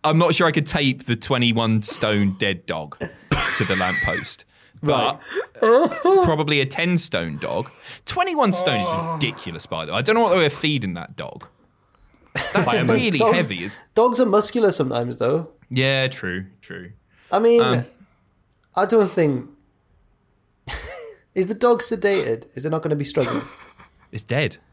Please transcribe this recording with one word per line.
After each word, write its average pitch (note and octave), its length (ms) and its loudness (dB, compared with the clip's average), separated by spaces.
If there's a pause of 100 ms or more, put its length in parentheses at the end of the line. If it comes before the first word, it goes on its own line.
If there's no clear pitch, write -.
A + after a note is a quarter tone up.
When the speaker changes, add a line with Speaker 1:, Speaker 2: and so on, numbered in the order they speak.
Speaker 1:
I'm D#3 140 4
not E3 160 4
sure F3 120 2
I D#3 60 2
could D3 140 0
tape C3+ 380 0
the A#2 120 -2
twenty-one A2+ 640 0
stone G#2 560 0
dead G2 280 -2
dog D#2+ 340 -8
to - 640 -4
the F#2 120 0
lamppost. F2+ 680 -4 (380)
But B2 360 0 (440)
Speaker 2:
Right. B3+ 280 6 (340)
Speaker 1:
probably D3+ 360 2
a C3 60 0
ten E3+ 320 0
stone E2 400 -4
dog. - 320 -4 (340)
Twenty-one D#4+ 480 0
stone F#3 280 0
is E3 340 -4
ridiculous, A2+ 520 -6
by D#2+ 200 -6
the D2+ 60 -8
way. G2+ 60 -2
I B2+ 40 -2
don't G#3+ 120 0
know A#3 80 4
what G3+ 80 2
they F#3 120 4
were D3 80 2
feeding A#2+ 440 -4
that - 220 -12
dog. - 300 -14 (880)
That's - 360 0
Speaker 3:
Fireman. A3+ 260 2
Speaker 1:
really G3+ 220 2
Speaker 2:
Dogs, G#3+ 180 4
Speaker 1:
heavy. G2+ 280 -2
Is G#2 120 -10 (180)
Speaker 2:
dogs A#3+ 260 4
are B3 60 6
muscular G#3 460 2
sometimes, A#2+ 460 -2
though. D#3 300 0 (220)
Speaker 1:
Yeah, C3 380 0
true, F#2+ 380 -6 (140)
true. F2+ 320 -18 (400)
Speaker 2:
I - 60 2
mean, A#3 240 6
Speaker 1:
Um, - 240 2 (880)
Speaker 2:
I G3 100 2
don't G#3+ 240 4
think. C#3+ 380 0 (1160)
<laughs> - 80 -10 (600)
Is F#3+ 140 -2
the A3 60 -4
dog A#3 260 2
sedated? G3 680 -2 (100)
Is C3 80 -10
it D#3 60 -4
not D#3 120 -2
gonna D3+ 140 0
be C#3+ 80 -4
struggling? C3+ 380 -2 (680)
Speaker 1:
It's G#2+ 100 -10
dead. A#2 360 -4 (140)